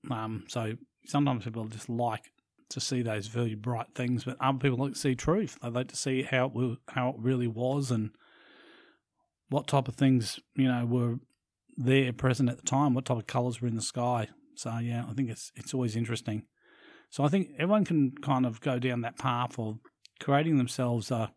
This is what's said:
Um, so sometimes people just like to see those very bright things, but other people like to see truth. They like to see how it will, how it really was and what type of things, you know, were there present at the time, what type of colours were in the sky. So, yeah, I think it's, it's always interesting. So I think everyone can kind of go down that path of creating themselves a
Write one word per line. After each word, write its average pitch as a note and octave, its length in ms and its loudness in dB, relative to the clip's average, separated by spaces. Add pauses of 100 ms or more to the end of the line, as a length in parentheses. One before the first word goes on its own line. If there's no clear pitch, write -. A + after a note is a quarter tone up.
(100)
Um, A2 380 -6
so A2+ 260 -4 (300)
sometimes C#3 400 0
people A2 220 -6
just A2 220 -12
like A#2 440 -4 (380)
to C3 100 -6
see B2 220 -2
those G#2+ 240 -2
very A2+ 280 -2
bright A2+ 400 -6
things, B2 300 -2
but B2+ 160 -6
other C3 180 2
people B2+ 200 2
like C#3 160 -2
to - 40 -8
see C3+ 160 2
truth. F#3 480 0
They B2 60 -6
like B2+ 200 -2
to - 80 -12
see C3 260 0
how B2+ 240 2
it C3+ 80 -6
will, B2 240 0 (100)
how B2+ 220 0
it A#2+ 80 -8
really B2 280 2
was B2+ 440 0
and A2 200 0 (1400)
what C3+ 200 -2
type C3+ 180 2
of A#2+ 80 -8
things, C3 460 4 (160)
you C3 100 4
know, B2 180 2
were A#2+ 360 0 (560)
there C3 360 4
present B2+ 360 2
at B2 80 -2
the - 80 -20
time, C3+ 300 2
what C3 100 -2
type B2 140 0
of G#2+ 100 -6
colours B2 320 -2
were B2 80 0
in A2+ 80 0
the A2 60 -2
sky. A#2+ 460 -2 (280)
So, A2+ 220 -6
yeah, A#2 300 -2
I A2+ 40 -8
think A#2+ 180 -2
it's, - 240 -12
it's - 180 -12
always B2 220 0
interesting. A2+ 500 -2 (680)
So - 120 -2
I D3 60 4
think F#3 300 2
everyone F#3+ 260 4
can C#3+ 280 4 (100)
kind C3 240 2
of A2+ 140 -4
go B2+ 200 0
down B2 220 0
that A#2 160 -4
path B2 400 0
of A2 200 -4 (400)
creating D3+ 380 4
themselves B2 560 2
a A2+ 240 -2